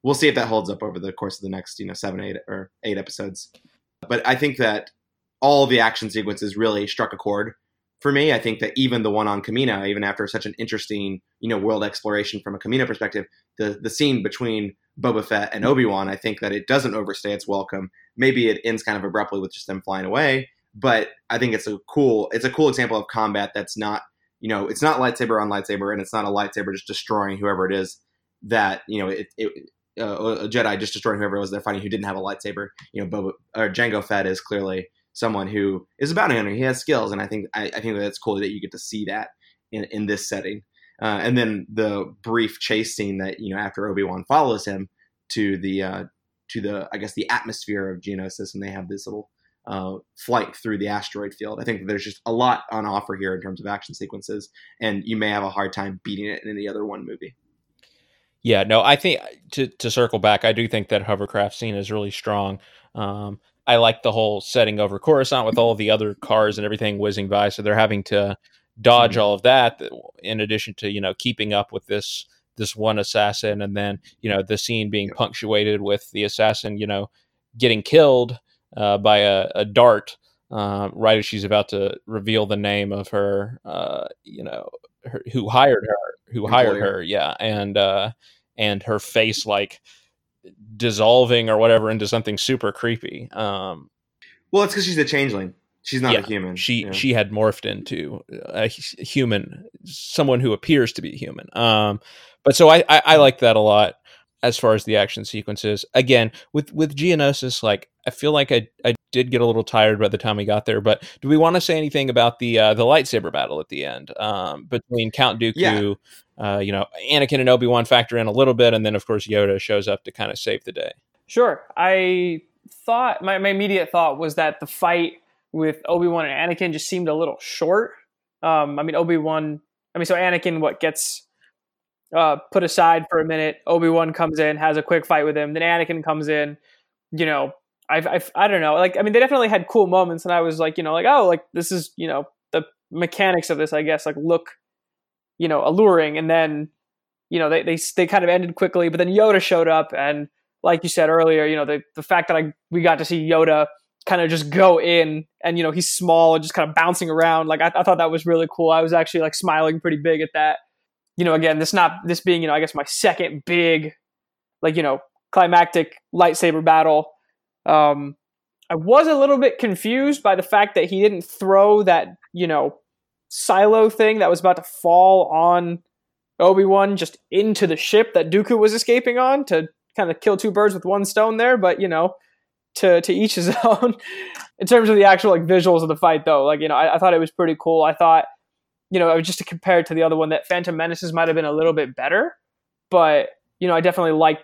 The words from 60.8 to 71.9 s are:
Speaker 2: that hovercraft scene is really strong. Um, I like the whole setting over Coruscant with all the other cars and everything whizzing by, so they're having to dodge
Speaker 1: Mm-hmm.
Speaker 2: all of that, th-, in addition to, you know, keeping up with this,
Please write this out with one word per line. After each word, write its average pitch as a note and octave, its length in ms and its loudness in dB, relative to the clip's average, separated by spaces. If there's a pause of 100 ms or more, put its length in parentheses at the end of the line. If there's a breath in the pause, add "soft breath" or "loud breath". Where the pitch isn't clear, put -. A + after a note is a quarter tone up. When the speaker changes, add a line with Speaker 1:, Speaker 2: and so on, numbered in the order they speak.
Speaker 2:
that G2+ 140 0
hovercraft G2+ 540 -4
scene A2 200 -8
is G2 140 -8
really G#2 200 -6
strong. G2 480 -4 (360 soft breath)
Um, G#2 460 -8 (260)
I B2 100 4
like A2+ 260 4
the A2+ 100 0
whole G#2 300 -2
setting G#2+ 360 0
over G2 200 -2
Coruscant C3+ 480 0
with A2+ 100 -2
all A#2 180 2
the G#2+ 160 -2
other G#2+ 240 0
cars G#2+ 440 0
and G#2 80 -6
everything G#2 320 -4
whizzing G2+ 300 -4
by, G#2 200 2
so G#2 140 -8
they're G#2 120 0
having G#2+ 300 2
to G2+ 320 -2 (460)
dodge A#2+ 300 6
Speaker 1:
Mm-hmm. A#2 80 0
Speaker 2:
all G#2 120 4
of F#2+ 100 -4
that, B2 360 4
th-, - 120 -10 (280)
in G#2+ 220 -8
addition G#2+ 340 -4
to, G#2 160 -8
you G2+ 100 -6
know, F#2 140 -4
keeping G#2+ 400 -4
up G2+ 180 0
with - 140 -10
this, - 400 -6 (300)